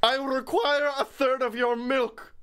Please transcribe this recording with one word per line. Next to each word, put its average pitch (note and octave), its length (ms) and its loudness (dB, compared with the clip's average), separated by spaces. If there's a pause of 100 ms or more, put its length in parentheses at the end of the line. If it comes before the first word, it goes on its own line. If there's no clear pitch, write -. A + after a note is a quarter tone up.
I A#3 140 4
require C#4+ 800 0
a C4+ 60 -2
third C4 380 0
of A#3+ 140 -2
your A#3+ 200 0
milk. B3 680 -2